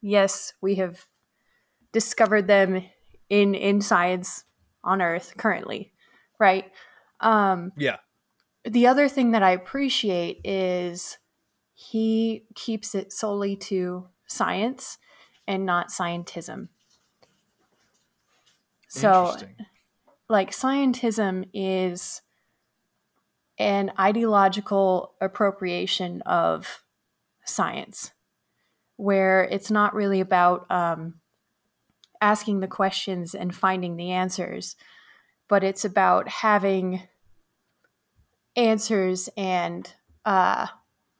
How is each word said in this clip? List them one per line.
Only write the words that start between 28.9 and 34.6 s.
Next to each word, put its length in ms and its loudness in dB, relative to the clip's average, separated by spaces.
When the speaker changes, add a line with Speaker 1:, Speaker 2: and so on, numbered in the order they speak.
Speaker 1:
where 480 2
it's 260 -4
not 240 2
really 260 0
about, 520 2
um, 480 -4
asking 400 0
the 60 -4
questions 680 -4
and 200 -6
finding 420 -2
the 140 -8
answers, 640 -4